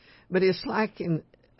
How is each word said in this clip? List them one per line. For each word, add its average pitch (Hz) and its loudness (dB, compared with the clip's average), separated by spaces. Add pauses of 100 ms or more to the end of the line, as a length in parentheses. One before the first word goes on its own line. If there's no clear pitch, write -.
(300)
But 185 2
it's 185 2
like 214 -2
in 160 -2 (360)